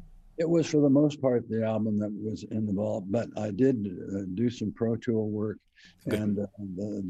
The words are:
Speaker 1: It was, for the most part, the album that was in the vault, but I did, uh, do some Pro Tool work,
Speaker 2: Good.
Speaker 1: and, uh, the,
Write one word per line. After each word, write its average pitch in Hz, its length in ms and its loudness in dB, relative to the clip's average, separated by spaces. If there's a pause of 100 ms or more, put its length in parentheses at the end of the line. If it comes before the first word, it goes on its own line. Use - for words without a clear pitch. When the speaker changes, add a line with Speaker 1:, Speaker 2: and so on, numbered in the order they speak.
(400)
Speaker 1:
It 165 100 0
was, 165 180 4
for 151 140 4
the 143 80 6
most 143 320 4
part, 123 260 2
the 110 160 0
album 110 360 0
that 104 120 -2
was 107 380 -6
in 110 160 -2
the 104 80 0
vault, 104 340 -2
but 110 200 0 (100)
I 107 140 -4
did, 120 340 2
uh, 92 360 -6 (120)
do 117 160 0
some 107 240 -4
Pro 117 220 0
Tool 110 340 -2
work, 107 280 -4 (520)
Speaker 2:
Good. 107 100 0
Speaker 1:
and, 101 200 0
uh, 101 80 -4 (280)
the, 104 340 -4